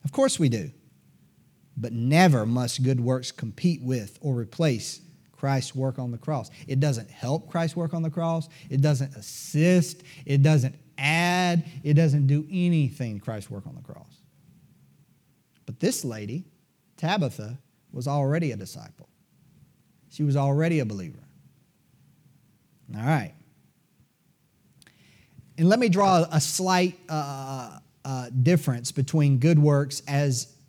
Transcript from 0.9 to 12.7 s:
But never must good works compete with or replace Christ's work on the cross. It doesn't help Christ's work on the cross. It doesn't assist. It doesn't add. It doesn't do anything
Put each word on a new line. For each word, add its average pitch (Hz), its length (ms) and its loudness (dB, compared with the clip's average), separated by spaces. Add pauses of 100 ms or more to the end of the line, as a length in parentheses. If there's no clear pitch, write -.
But 117 180 -6
never 131 520 4
must 120 380 -2
good 127 160 2
works 127 320 -2
compete 135 500 -4
with 123 400 -6
or 139 140 -2
replace 120 640 -2 (320)
Christ's 135 420 -2
work 131 240 -4
on 123 140 -8
the 120 60 -10
cross. 143 320 -6 (180)
It 135 140 0
doesn't 135 280 -2
help - 400 -6
Christ's 165 280 -4
work 165 160 -4
on 165 80 -4
the 160 80 -4
cross. 165 400 -4 (200)
It 135 120 0
doesn't 139 340 0
assist. 160 880 0 (220)
It 139 160 2
doesn't 139 340 4 (220)
add. 175 680 2 (200)
It 147 100 2
doesn't 147 340 4
do 147 240 2
anything 151 680 0